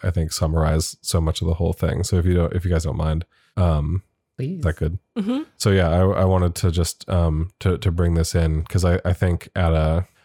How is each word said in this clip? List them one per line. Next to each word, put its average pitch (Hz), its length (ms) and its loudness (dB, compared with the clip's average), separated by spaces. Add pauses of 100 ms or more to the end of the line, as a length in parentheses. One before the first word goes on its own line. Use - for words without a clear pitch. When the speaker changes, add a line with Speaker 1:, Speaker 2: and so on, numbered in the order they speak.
Speaker 1:
I 90 80 -2
think, 80 220 -2
summarize 80 680 0
so - 200 -2
much 80 200 -2
of 82 80 -2
the 82 60 0
whole 82 180 -2
thing. - 320 -2
So 95 120 -2
if 87 100 2
you 90 80 2
don't, 85 180 2
if 87 120 -2
you 90 60 -2
guys 80 140 0
don't 73 120 -4
mind, 78 280 -2 (320)
um, 82 460 0 (360)
Speaker 2:
Please. 156 200 -6
Speaker 1:
is 139 60 -4
that 80 120 0
good? 82 220 -4 (200)
Speaker 3:
Mm-hmm. 247 240 -2 (140)
Speaker 1:
So - 140 0
yeah, 92 180 4
I, 87 120 2 (200)
I 95 60 2
wanted 90 300 2
to 92 140 0
just, - 380 -2
um, 85 500 0
to, 92 200 0
to 95 120 -2
bring 85 240 2
this 82 220 0
in 80 280 2
'cause 90 200 0
I, 87 200 2
I 90 100 2
think 87 420 -2
at 87 160 2
a, 80 340 2 (180)